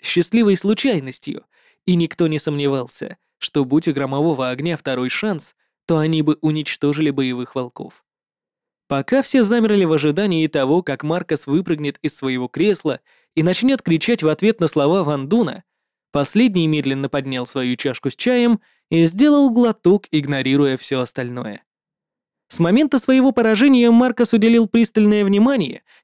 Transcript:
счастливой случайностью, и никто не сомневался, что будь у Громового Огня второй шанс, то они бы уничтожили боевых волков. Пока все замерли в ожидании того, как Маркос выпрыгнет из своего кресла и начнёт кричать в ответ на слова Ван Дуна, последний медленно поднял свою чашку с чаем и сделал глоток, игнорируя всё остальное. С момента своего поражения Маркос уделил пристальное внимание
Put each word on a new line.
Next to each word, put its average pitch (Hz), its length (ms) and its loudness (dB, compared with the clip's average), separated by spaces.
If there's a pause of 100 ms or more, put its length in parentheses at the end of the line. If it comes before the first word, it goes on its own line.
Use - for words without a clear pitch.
счастливой 202 560 2
случайностью, 190 880 -4 (400)
и 180 100 2
никто 170 320 0
не 156 120 -2
сомневался, 143 760 -4 (200)
что - 260 -4
будь 139 240 0
у 156 60 -2
Громового 139 560 -2
Огня 151 260 -4
второй 127 340 -4
шанс, 196 460 -6 (300)
то 165 120 0
они 156 240 0
бы 151 200 0
уничтожили 147 680 -2
боевых 127 460 -4
волков. - 480 -10 (840)
Пока 139 340 -2
все 262 220 2
замерли 208 420 2
в 160 80 2
ожидании 160 540 0
того, 147 360 0
как 139 200 -6
Маркос 160 440 -4
выпрыгнет 147 540 -2
из - 160 -6
своего 127 320 -4
кресла 160 500 -2 (360)
и 160 80 0
начнёт 240 380 0
кричать 175 420 0
в 160 40 2
ответ 202 320 0
на 165 80 2
слова 156 360 0
Ван 143 260 -4
Дуна, 185 340 -2 (480)
последний 180 560 0
медленно 139 420 -2
поднял 131 360 -6
свою 127 300 -4
чашку 131 340 -6
с - 60 -10
чаем 240 460 0 (280)
и 165 160 4
сделал 277 440 4
глоток, 220 640 2
игнорируя 139 680 0
всё 131 220 -6
остальное. 120 640 -10 (840)
С - 100 -12
момента 240 400 2
своего 262 320 2
поражения 233 580 4
Маркос 233 440 4
уделил 226 340 4
пристальное 208 560 2
внимание 202 600 0 (200)